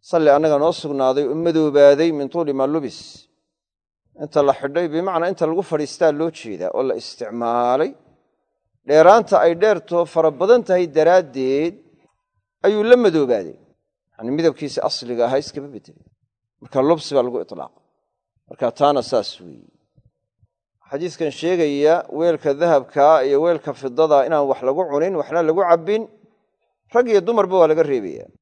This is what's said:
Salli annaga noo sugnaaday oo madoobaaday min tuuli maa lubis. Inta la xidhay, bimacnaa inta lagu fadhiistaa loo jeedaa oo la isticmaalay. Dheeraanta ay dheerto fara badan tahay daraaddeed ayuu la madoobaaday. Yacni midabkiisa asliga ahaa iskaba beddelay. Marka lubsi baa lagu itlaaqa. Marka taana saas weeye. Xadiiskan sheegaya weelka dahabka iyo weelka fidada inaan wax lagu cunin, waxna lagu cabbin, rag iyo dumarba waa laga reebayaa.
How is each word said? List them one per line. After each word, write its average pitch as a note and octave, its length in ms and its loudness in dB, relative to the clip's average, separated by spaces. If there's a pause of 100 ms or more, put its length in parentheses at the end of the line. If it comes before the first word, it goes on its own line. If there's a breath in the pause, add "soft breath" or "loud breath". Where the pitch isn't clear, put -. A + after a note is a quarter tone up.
Salli D#3+ 220 2
annaga D3 300 2
noo E3 140 0
sugnaaday C#3 540 -2
oo C#3 80 -4
madoobaaday D#3 760 4
min C#3+ 160 -6
tuuli D#3 260 -4
maa C3+ 140 -2
lubis. C#3+ 320 -6 (1200)
Inta D3+ 240 -4
la C#3 100 2
xidhay, D3+ 360 -4
bimacnaa E3+ 420 -4
inta E3 160 -4
lagu E3+ 160 -4
fadhiistaa D#3 480 -2
loo D#3 180 -4
jeedaa F#2 440 -10
oo B2+ 100 -2
la C3 120 -2
isticmaalay. A#2+ 960 -4 (960)
Dheeraanta F3+ 520 6
ay E3+ 160 2
dheerto F3 500 -2
fara D#3+ 260 0
badan G#3 320 2
tahay F3+ 240 0
daraaddeed D#3 880 0 (880)
ayuu G#3 200 0
la A#3+ 140 6
madoobaaday. C3+ 580 0 (640)
Yacni A2+ 120 -10
midabkiisa D3+ 520 -2
asliga A#2+ 420 -6
ahaa C3 140 -2
iskaba C#3+ 280 -12
beddelay. - 380 -20 (540)
Marka - 220 -6
lubsi D3+ 320 0
baa C3 100 2
lagu B2 160 -6
itlaaqa. E2 400 -14 (680)
Marka - 240 -8
taana C#3+ 300 0
saas A2 280 -4 (100)
weeye. B1 320 -20 (1200)
Xadiiskan D#3 400 -6
sheegaya D#3 640 0 (160)
weelka D#3 420 -2
dahabka D3 680 2
iyo C#3 180 2
weelka E3 320 -2
fidada C#3 520 0
inaan D3 220 0
wax C3 140 -2
lagu C#3 220 -2
cunin, E3 320 -2
waxna D3+ 260 -4
lagu D#3+ 220 0
cabbin, F3 400 0 (880)
rag B3 140 2
iyo G#3 140 2
dumarba G3 380 -2
waa D#3+ 80 6
laga D#3 160 2
reebayaa. G2+ 440 -4 (140)